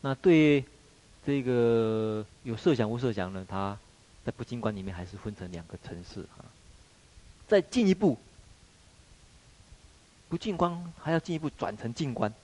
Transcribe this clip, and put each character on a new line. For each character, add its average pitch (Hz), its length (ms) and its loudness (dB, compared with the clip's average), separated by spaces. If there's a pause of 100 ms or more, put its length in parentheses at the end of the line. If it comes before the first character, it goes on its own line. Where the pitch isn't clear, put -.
那 135 140 -2
对 156 480 6 (600)
这 139 180 0
个 110 800 2 (180)
有 117 120 -6
设 160 180 2
想 110 160 2
无 117 80 -4
设 120 140 -2
想 95 220 -4
呢， 95 160 -8
它 98 280 -4 (460)
在 117 80 -6
不 120 120 -12
净 120 180 -8
观 107 120 -4
里 98 80 -10
面 95 140 -10
还 90 100 -10
是 95 120 -16
分 104 180 -10
成 90 160 -14
两 82 160 -12
个 98 160 -16
层 87 200 -14
次 - 240 -14 (100)
啊。 - 80 -20 (1000)
再 202 140 6
进 240 260 0
一 185 60 6
步， 185 240 2 (2000)
不 165 80 -6
净 202 180 -4
观 170 460 -2
还 156 100 -4
要 165 80 2
进 165 160 -4
一 156 40 -4
步 156 100 -4
转 107 280 -6
成 117 160 -8
净 135 200 -4
观 110 200 -2 (100)